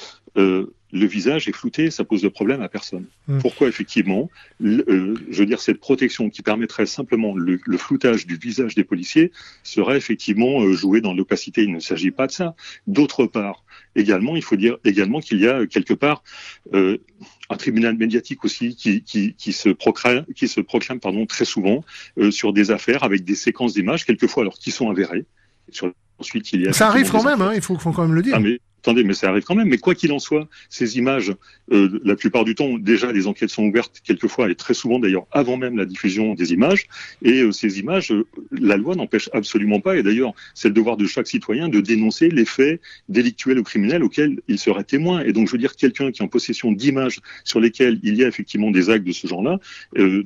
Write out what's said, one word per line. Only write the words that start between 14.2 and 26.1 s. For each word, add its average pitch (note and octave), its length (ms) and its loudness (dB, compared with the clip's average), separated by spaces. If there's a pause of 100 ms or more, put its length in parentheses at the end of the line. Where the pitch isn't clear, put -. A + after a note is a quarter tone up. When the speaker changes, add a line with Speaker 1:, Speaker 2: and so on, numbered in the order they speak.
Speaker 1:
il D#3+ 60 -2
faut - 140 -4
dire A#2 280 2
également G2+ 360 0
qu'il A2+ 200 -2
y G#2+ 80 4
a, C3 120 2
euh, A2 80 0
quelque - 260 -2
part, D3 300 -2 (500)
euh, G2 240 4 (540)
un G#2 60 -8
tribunal A2+ 380 0
médiatique A2+ 480 -2
aussi A#2+ 320 -4
qui, G#2+ 280 0
qui, G#2+ 320 -2
qui - 180 -6
se - 160 0
proclame, B2 560 0 (100)
qui B2+ 120 -2
se - 140 -2
proclame, A#2+ 380 -4
pardon, G#2 280 -4
très - 180 -2
souvent, G#2+ 380 0 (340)
euh, G#2 140 4
sur G#2 200 -2
des G2+ 200 2
affaires A#2+ 320 0
avec G2 200 2
des F#2+ 120 -2
séquences A#2+ 380 -2
d'images, G#2+ 320 -2
quelquefois - 360 0
alors G2+ 160 -4
qui - 140 -10
sont A#2 180 -2
avérées. F#2+ 360 -2 (460)
Sur... F2+ 200 -6 (280)